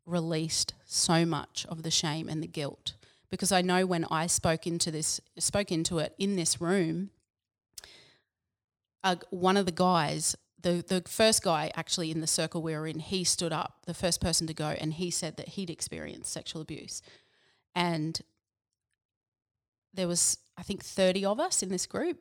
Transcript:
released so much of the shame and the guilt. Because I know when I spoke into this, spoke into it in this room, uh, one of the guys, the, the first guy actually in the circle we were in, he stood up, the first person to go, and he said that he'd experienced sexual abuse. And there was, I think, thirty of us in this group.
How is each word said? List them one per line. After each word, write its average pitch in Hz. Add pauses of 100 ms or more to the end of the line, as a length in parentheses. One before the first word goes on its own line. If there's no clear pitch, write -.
released 165 (100)
so 170
much -
of 160
the 160
shame 160
and 156
the 170
guilt. - (360)
Because 190
I 180
know 185
when 165
I 160
spoke 165
into 170
this, 156 (180)
spoke 202
into 165
it 139
in 196
this 165
room, 175 (1900)
uh, 180 (140)
one 185
of 196
the 180
guys, 160 (240)
the, 175
the 185
first 220
guy 160
actually 160
in 160
the 156
circle 160
we 160
were 156
in, 156
he 180
stood 165
up, -
the 170
first -
person 165
to 160
go, 151
and 156
he 175
said 160
that -
he'd 190
experienced -
sexual 160
abuse. - (720)
And 165 (1700)
there 185
was, - (180)
I 180
think, 196
thirty 190
of 214
us 359
in 190
this 185
group. 311